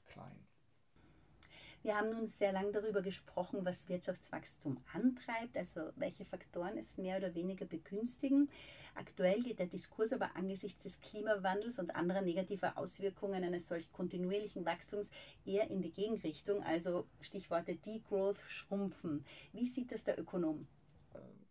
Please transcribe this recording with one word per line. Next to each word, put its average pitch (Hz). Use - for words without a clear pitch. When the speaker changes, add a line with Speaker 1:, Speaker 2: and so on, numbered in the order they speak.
Speaker 1:
klein. 95
Speaker 2:
Wir 208
haben 214
nun 226
sehr 202
lang 196
darüber 208
gesprochen, 185
was 180
Wirtschaftswachstum -
antreibt, 240
also 170
welche 185
Faktoren 180
es -
mehr 190
oder 185
weniger 185
begünstigen. 240
Aktuell 190
geht 240
der 180
Diskurs 220
aber -
angesichts 190
des -
Klimawandels 208
und -
anderer 185
negativer 185
Auswirkungen 190
eines 175
solch 170
kontinuierlichen 185
Wachstums 180
eher 196
in 190
die 165
Gegenrichtung, 202
also 175
Stichworte 175
Degrowth, 202
Schrumpfen. 190
Wie 240
sieht -
das 220
der -
Ökonom? 160
Speaker 1:
Ähm, -